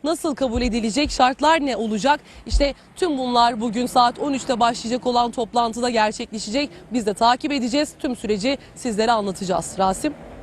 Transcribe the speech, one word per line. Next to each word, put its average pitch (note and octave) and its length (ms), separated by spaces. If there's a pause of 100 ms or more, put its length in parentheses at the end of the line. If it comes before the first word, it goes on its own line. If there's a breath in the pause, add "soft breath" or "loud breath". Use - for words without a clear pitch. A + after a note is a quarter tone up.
nasıl D#4 300
kabul A#3+ 280
edilecek? A#3 480
Şartlar C#4+ 560
ne A#3+ 100
olacak? A3+ 440 (260 loud breath)
İşte C#4 280 (220 loud breath)
tüm D4+ 220
bunlar A#3+ 420
bugün A#3+ 260
saat B3 320
on C#4+ 140
üçte B3 280
başlayacak A#3 460
olan A#3+ 240
toplantıda A#3 600
gerçekleşecek. A3 800 (220 loud breath)
Biz A3 140
de G#3 80
takip B3 380
edeceğiz. C#4 460
Tüm B3+ 180
süreci A3 420 (160 loud breath)
sizlere A3+ 380
anlatacağız. F#3 680
Rasim. F#3+ 520 (120)